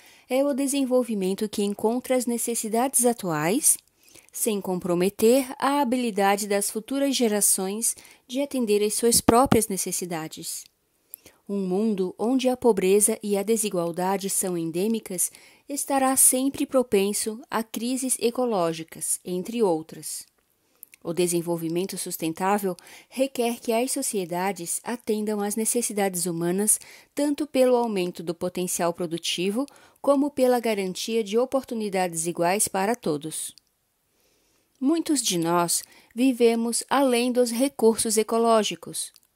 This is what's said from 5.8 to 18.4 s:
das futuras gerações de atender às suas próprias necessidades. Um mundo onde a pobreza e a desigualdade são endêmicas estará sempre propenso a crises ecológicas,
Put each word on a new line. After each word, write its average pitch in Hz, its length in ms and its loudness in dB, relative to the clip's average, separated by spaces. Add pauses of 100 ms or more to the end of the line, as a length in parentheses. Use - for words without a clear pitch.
das 202 240 0
futuras 269 460 -2
gerações 208 800 0 (320)
de 247 120 -4
atender 247 440 0
às 208 100 0
suas 233 260 2
próprias 233 460 4
necessidades. 175 960 -8 (840)
Um 202 180 -2
mundo 190 500 0
onde 247 320 0
a 254 80 2
pobreza 208 680 4
e 202 120 0
a 196 60 0
desigualdade 190 880 0
são 185 260 -2
endêmicas 180 760 -2 (360)
estará 269 480 0
sempre 269 480 2
propenso 214 760 0 (100)
a 220 140 -4
crises 240 560 -4
ecológicas, 180 1040 -2